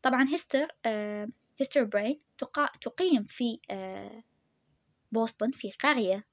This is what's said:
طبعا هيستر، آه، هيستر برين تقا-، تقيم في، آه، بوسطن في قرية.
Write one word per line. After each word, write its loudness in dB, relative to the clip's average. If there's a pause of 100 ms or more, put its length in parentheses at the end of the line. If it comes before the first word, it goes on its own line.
طبعا 4
هيستر، 0 (180)
آه، -4 (320)
هيستر 2
برين 0 (180)
تقا-، -2
تقيم 0
في، -4 (100)
آه، -10 (880)
بوسطن 0
في -8
قرية. 2